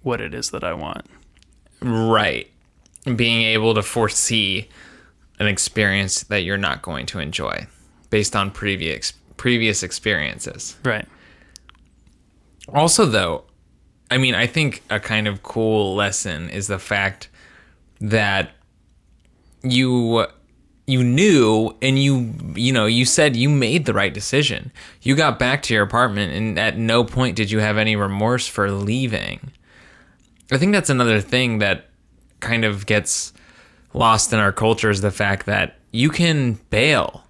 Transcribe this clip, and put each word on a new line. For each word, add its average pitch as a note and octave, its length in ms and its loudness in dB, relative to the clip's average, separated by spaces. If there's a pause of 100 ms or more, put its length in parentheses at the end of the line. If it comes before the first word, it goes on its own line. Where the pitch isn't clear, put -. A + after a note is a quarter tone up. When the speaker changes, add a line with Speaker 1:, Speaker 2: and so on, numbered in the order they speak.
Speaker 1:
what A#2+ 180 -4
it E2 140 -8
is - 160 -8
that - 140 -8
I E2+ 100 -4
want. D2+ 320 -10 (720)
Speaker 2:
Right. A2 720 0 (640)
Being A#2 260 2
able A2 320 2
to G#2 80 0
foresee G#2 840 -2 (720)
an G#2 80 0
experience G2 800 -2
that G2+ 180 -2
you're F#2+ 160 -4
not F2+ 240 -4
going D2 240 -8
to F#2 140 -8
enjoy B1+ 460 -6 (440)
based G#2+ 240 0
on G2 160 0
previous, F#2 600 -6 (240)
previous A2+ 460 0
experiences. - 1000 -6
Speaker 1:
Right. A2+ 220 -2 (1700)
Speaker 2:
Also, E3 340 4
though, F#2 380 0 (680)
I B2+ 80 2
mean, B2+ 160 2
I A2+ 120 2
think D3 440 -2
a G2+ 100 -2
kind G#2+ 280 -2
of G2+ 140 -6
cool G#2+ 520 0
lesson F#2 560 -4
is F#2+ 160 -8
the G2 120 -4
fact G2 500 -4 (720)
that G2+ 500 0 (1120)
you, B2 640 2 (600)
you B2+ 180 2
knew B2 800 4
and C3+ 200 4
you, B2+ 320 0 (200)
you B2 180 0
know, A2 140 4
you A#2+ 180 4
said D3 320 4
you B2+ 120 4
made C#3+ 380 2
the A2+ 80 0
right G2 180 2
decision. C3 580 -2 (320)
You C3+ 140 2
got D3 220 2
back C3 260 0
to A#2 100 0
your G#2+ 80 4
apartment G2+ 520 0
and G#2 240 -2
at G#2+ 200 -2
no A2+ 260 2
point B2 320 0
did G#2 140 -2
you A2 100 0
have G#2+ 180 2
any G#2+ 180 2
remorse G#2 500 0
for G2+ 240 -2
leaving. G2+ 840 -4 (1000)
I C3+ 80 0
think F#3 140 2
that's F3 180 0
another A#2+ 300 4
thing A#2+ 380 0
that G2 280 0 (540)
kind A2+ 240 -2
of G2+ 220 -2
gets - 460 -2 (600)
lost A2+ 380 2
in A2+ 60 2
our G2+ 140 4
culture A2 380 2
is G2 100 0
the G2+ 100 0
fact G2 360 -2
that G2+ 300 -2 (160)
you B2 180 2
can D3 440 0 (160)
bail. A#2+ 600 2